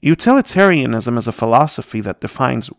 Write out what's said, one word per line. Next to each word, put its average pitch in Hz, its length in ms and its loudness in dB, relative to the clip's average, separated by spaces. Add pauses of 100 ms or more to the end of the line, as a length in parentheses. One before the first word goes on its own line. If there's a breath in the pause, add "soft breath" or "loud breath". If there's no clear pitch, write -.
Utilitarianism 156 1160 2
is 110 100 -4
a 110 40 -6
philosophy 113 680 0
that 104 220 -8
defines 123 560 -4